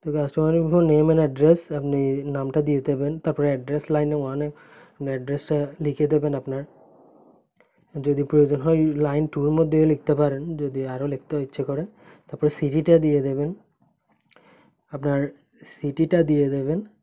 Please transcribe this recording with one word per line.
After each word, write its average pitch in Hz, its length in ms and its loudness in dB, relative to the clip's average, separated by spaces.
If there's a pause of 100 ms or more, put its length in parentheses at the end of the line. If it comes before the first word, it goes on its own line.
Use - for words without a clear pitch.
তো - 60 -10 (100)
কাস্টমার 156 440 0
ইনফো 160 180 2 (120)
name 151 220 4
and 160 140 4
address, 147 320 4 (200)
আপনি 143 200 -2 (380)
নামটা 135 300 -2
দিয়ে 143 220 0
দেবেন, 139 220 -2 (120)
তারপরে 147 280 0
অ্যাড্রেস 139 420 -4
লাইনে 151 280 0
ওয়ানে 139 260 -4 (460)
আপনি 139 200 -10
অ্যাড্রেসটা 139 440 -4 (280)
লিখে 147 280 0
দেবেন 147 280 0
আপনার, 135 220 -8 (1400)
যদি 143 160 0
প্রয়োজন 143 420 4
হয় 165 140 2 (280)
লাইন 147 160 0 (100)
টুর 147 240 0
মধ্যেও 156 360 4
লিখতে 147 280 -2
পারেন 139 220 0 (180)
যদি 135 200 -6 (120)
আরও 131 200 -6
লিখতে - 200 -10 (120)
ইচ্ছে 139 240 -8
করে। 143 140 -4 (440)
তারপরে - 300 0
সিটিটা 156 380 4 (100)
দিয়ে 147 220 4
দেবেন, 143 220 -2 (1500)
আপনার 139 240 -2 (540)
সিটিটা 156 460 0 (100)
দিয়ে 147 260 4
দেবেন। 139 240 -2 (240)